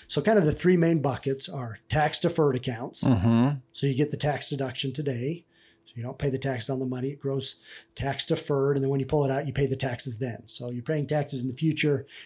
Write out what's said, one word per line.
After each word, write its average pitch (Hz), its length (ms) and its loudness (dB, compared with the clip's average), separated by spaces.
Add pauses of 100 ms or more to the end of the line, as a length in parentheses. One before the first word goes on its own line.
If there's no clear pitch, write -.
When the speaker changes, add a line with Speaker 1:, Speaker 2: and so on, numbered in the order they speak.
Speaker 1:
So - 160 -2
kind 214 160 6
of 180 60 6
the 151 80 4
three 180 240 4
main 165 260 4
buckets 135 460 -2
are 123 300 -8 (100)
tax 151 320 2
deferred 151 360 2
accounts. 123 460 -6
Speaker 2:
Mm-hmm. 117 560 4 (140)
Speaker 1:
So - 140 -2
you 139 100 0
get 147 160 2
the 143 40 -6
tax 147 340 0
deduction 131 420 -4
today. 139 520 -4 (420)
So - 100 -20
you 117 60 -8
don't 127 160 -10
pay 143 120 0
the 131 80 -2
tax 131 320 -2
on 131 80 -2
the 131 80 -4
money. 127 220 -4
It 143 120 -8
grows 135 360 -4 (400)
tax - 300 -4
deferred. 139 500 2
And 135 80 2
then 135 60 2
when 139 100 2
you 135 60 -2
pull 147 180 2
it 135 60 2
out, 143 160 -2
you 135 60 -4
pay 143 140 2
the 135 100 0
taxes 120 420 -4
then. 123 280 -6
So 123 240 -10
you're 123 120 -8
paying 147 240 -2
taxes 143 340 -2
in 127 80 -2
the 123 60 -6
future 151 520 0 (200)